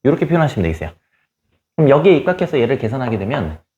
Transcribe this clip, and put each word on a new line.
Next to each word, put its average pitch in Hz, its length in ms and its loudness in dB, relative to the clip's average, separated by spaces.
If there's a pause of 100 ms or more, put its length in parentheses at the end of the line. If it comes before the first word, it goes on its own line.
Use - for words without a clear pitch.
이렇게 151 240 2
표현하시면 151 360 0
되겠어요. 80 280 -4 (840)
그럼 151 140 4
여기에 160 280 6
입각해서 170 420 -2
얘를 120 180 0
계산하게 113 400 -4
되면 98 420 -6 (180)